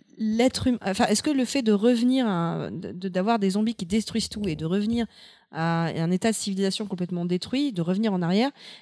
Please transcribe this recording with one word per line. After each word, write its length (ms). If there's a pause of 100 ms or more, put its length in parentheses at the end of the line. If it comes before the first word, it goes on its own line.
(180)
l'être 520
hum-, 120
enfin, 240
est-ce 160
que 80
le 160
fait 160
de 120
revenir 540
à, 440
de, 200
de, 180
d'avoir 280
des 140
zombies 240
qui 100
détruisent 440
tout 180
et 80
de 100
revenir 400 (460)
à 360
un 220
état 220
de 40
civilisation 520
complètement 380
détruit, 480
de 100
revenir 300
en 100
arrière, 260 (320)